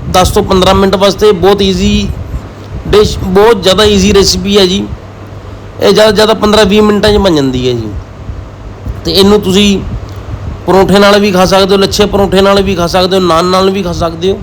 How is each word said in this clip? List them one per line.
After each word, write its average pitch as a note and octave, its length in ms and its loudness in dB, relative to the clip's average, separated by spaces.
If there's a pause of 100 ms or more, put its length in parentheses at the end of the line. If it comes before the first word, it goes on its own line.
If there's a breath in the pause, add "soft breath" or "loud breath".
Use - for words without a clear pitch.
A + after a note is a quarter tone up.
(120)
ਦਸ F#3 180 2
ਤੋਂ G#3 120 0
ਪੰਦਰਾਂ F#3+ 320 2
ਮਿੰਟ G3 200 2
ਵਾਸਤੇ। G3+ 380 2
ਬਹੁਤ G3 300 2
ਈਜ਼ੀ F#3+ 460 -2 (800)
ਡਿਸ਼, G3+ 300 2
ਬਹੁਤ G3 440 2
ਜ਼ਿਆਦਾ F#3 220 2
ਈਜ਼ੀ G3+ 300 2
ਰੈਸਿਪੀ F#3+ 440 2
ਹੈ F#3+ 80 4
ਜੀ। G3 180 -2 (960)
ਇਹ G3+ 120 2
ਜ਼ਿਆਦਾ G#3+ 180 4
ਤੋਂ G#3 40 0
ਜ਼ਿਆਦਾ G#3+ 200 2
ਪੰਦਰਾਂ G#3+ 300 2
ਵੀਹ G#3 180 2
ਮਿੰਟਾਂ G#3 300 2
'ਚ G#3 40 2
ਬਣ G3 180 2
ਜਾਂਦੀ B2+ 340 0
ਹੈ B2 40 0
ਜੀ। A2 160 -4 (1160)
ਤੇ E3+ 80 -4
ਇਹਨੂੰ G3 280 4
ਤੁਸੀਂ G3 400 2 (880)
ਪਰੌਂਠੇ F#3+ 320 4
ਨਾਲ G3+ 220 4
ਵੀ G3+ 120 0
ਖਾ F#3 120 2
ਸਕਦੇ F#3+ 300 2
ਹੋ, G3 60 2
ਲੱਛੇ G3 260 0
ਪਰੌਂਠੇ F#3+ 340 0
ਨਾਲ G3 220 4
ਵੀ G3 120 0
ਖਾ E3+ 120 -2
ਸਕਦੇ F3+ 300 0
ਹੋ, F#3+ 60 2
ਨਾਨ E3+ 220 2
ਨਾਲ F#3+ 260 0
ਵੀ G3 120 -4
ਖਾ F3 100 -4
ਸਕਦੇ E3 400 -4
ਹੋ। G3 100 -4